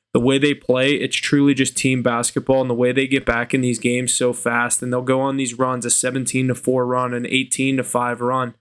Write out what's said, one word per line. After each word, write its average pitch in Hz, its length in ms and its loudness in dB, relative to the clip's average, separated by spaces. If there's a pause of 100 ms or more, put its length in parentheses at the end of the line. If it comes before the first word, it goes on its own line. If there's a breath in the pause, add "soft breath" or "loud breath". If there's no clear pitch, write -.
(140)
the 131 60 2
way 131 180 4
they 143 160 2
play, 131 400 0
it's 123 220 -2
truly 143 380 2
just 131 240 0
team 131 240 0
basketball, 120 600 0
and 127 80 -2
the 123 40 -2
way 123 180 2
they 135 160 0
get 131 180 0
back 117 280 0
in 135 80 2
these 123 160 0
games 123 360 0
so 123 200 0
fast, 120 480 -2
and 127 100 -6
they'll 123 100 -2
go 131 200 0
on 135 160 -2
these 120 220 -4
runs, 127 260 -2
a 120 40 -2
seventeen 131 580 0
to 123 80 0
four 127 300 0
run, 123 280 -2
an 120 140 -4
eighteen 135 500 0
to 127 60 0
five 120 360 -2
run 123 420 -2